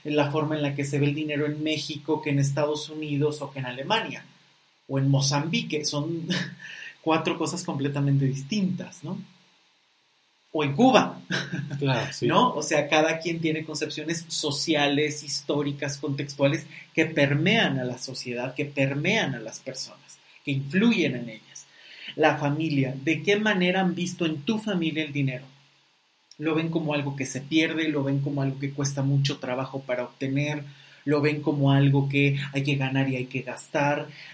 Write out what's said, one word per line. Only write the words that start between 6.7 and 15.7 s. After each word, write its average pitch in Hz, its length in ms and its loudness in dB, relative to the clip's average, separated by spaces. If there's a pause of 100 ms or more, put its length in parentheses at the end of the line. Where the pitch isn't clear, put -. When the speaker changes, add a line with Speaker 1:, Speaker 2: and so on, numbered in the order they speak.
Speaker 1:
cuatro 160 360 2
cosas 165 260 -4
completamente 139 600 0
distintas, - 800 -2
¿no? 190 140 -8 (1400)
O 156 100 2
en 139 100 0
Cuba, 240 440 6 (300)
<laughs> 143 300 -6
Speaker 2:
Claro, 131 340 0
sí. - 140 -2
Speaker 1:
¿no? 220 280 6
O - 80 -2
sea, 147 260 2
cada 160 300 4
quien 165 220 -4
tiene 160 240 0
concepciones 156 640 -4
sociales, 147 960 0
históricas, 143 720 -2